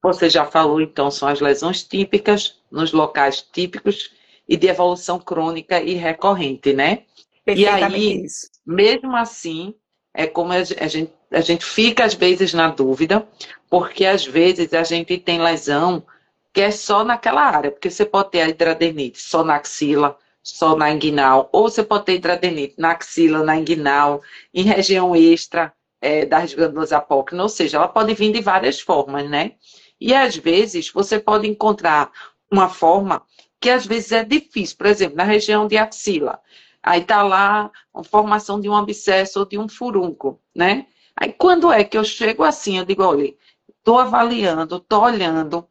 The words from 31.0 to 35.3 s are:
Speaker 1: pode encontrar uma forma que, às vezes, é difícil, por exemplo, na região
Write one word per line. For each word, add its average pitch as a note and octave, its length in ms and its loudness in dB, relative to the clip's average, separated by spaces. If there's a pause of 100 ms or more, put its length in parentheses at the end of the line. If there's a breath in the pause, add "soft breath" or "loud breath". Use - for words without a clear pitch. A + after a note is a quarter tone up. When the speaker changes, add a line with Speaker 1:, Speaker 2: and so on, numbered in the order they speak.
Speaker 1:
pode G#3+ 300 0
encontrar G#3 640 0 (360 loud breath)
uma F#3+ 200 4
forma F3+ 540 0 (380 soft breath)
que, A#3+ 80 0
às B3+ 160 2
vezes, A3 280 -4
é A3+ 100 2
difícil, A3 540 -4
por - 100 -2
exemplo, F#3+ 300 0
na F3 80 0
região G#3 420 2